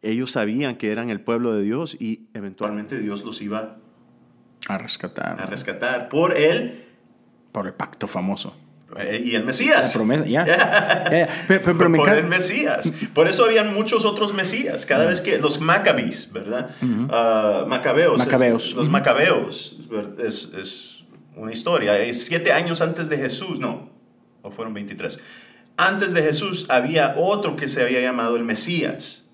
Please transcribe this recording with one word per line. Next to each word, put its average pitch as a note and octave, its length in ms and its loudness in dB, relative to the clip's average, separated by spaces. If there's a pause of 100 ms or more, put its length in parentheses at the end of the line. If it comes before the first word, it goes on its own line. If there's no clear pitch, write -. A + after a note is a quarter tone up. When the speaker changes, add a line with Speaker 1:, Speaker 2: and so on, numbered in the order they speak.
Speaker 1:
ellos A#2 300 -4
sabían A#2+ 440 -2
que G#2+ 160 -4
eran A#2 200 -4
el G2+ 100 -6
pueblo A#2 340 -2
de G#2 80 0
Dios C3+ 360 -4
y A2+ 340 -8
eventualmente G#2 680 -8
Dios G2+ 240 -6
los A2 180 -12
iba G#2+ 360 -8 (920)
Speaker 2:
A G2 120 -6
rescatar. - 600 -8
Speaker 1:
a F#2+ 60 -8
rescatar A2 640 -6
por E3 260 2
él. D#3+ 500 2 (680)
Speaker 2:
Por G2 160 -4
el G2 80 -10
pacto - 320 -8
famoso. F#2 480 -6 (420)
Speaker 1:
Eh, G#2+ 260 -4
y A#2+ 120 -2
el A2 100 0
Mesías. B3 480 4
Speaker 2:
La A2+ 60 2
promesa, A#2+ 260 2
ya. C3+ 200 2
Speaker 1:
<laughs> - 20 2
Speaker 2:
Ya, F3 100 6
ya. E3+ 680 2 (200)
Pero, F#3+ 160 6
pero, E3+ 140 4
pero F3 120 6
me E3 100 6
Speaker 1:
Por D3 100 6
Speaker 2:
encanta. E3+ 160 4
Speaker 1:
el - 40 -4
Mesías. F3+ 600 0 (220)
Por D#3+ 140 6
eso F#3+ 180 4
habían A3 300 4
muchos G#3+ 280 0
otros G3+ 300 0
Mesías. - 540 -4
Cada E3 180 4
Speaker 2:
Mm. F3 40 4
Speaker 1:
vez F3 120 0
que - 160 2
los D3 240 0
Maccabis, D#3+ 720 2
¿verdad? A2 380 -6 (100)
Speaker 2:
Ujú. A#2+ 300 0
Speaker 1:
Ah, A2 560 2
Macabeos. C3 520 2
Es, B2 60 2
Speaker 2:
Macabeos. B2 480 2
Speaker 1:
los - 120 -2
Speaker 2:
Ujú. D3+ 60 2
Speaker 1:
Macabeos, D3 880 2 (120)
¿verdad? A2 340 -6
Es, - 340 -6
es - 460 -14 (300)
una A2 160 -12
historia. A2+ 480 2
Es A#2 260 -2
siete E3 260 0
años E3+ 300 2
antes E3 280 -2
de D3+ 80 0
Jesús, C3+ 420 -4
no. A2+ 340 -8 (480)
¿O - 100 -16
fueron A2+ 220 -10
veintitrés? G2+ 460 -10 (580)
Antes F#3+ 360 0
de E3 80 4
Jesús D#3 480 0
había C#3 480 2
otro F#3 380 0
que C3+ 140 -6
se C3 120 -2
había B2 200 2
llamado A#2+ 340 0
el A#2 80 -2
Mesías - 920 -4